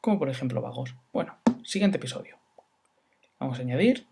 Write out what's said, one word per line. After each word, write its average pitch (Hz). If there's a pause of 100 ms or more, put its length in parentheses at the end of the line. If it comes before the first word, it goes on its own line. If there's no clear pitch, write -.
Como 202
por 143
ejemplo 127
Vagos. 123 (180)
Bueno, - (260)
siguiente 196
episodio. - (1000)
Vamos 131
a 131
añadir. 165